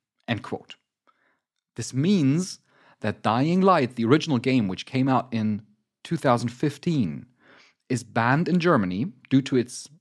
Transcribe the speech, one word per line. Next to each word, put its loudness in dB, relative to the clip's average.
End -4
quote. -12
This -10
means 0
that -6
Dying 2
Light, 2
the -2
original 2
game, 0
which -8
came 0
out 0
in -2
two -6
thousand 0
fifteen, -4
is -2
banned 0
in 2
Germany 0
due 4
to -2
its -4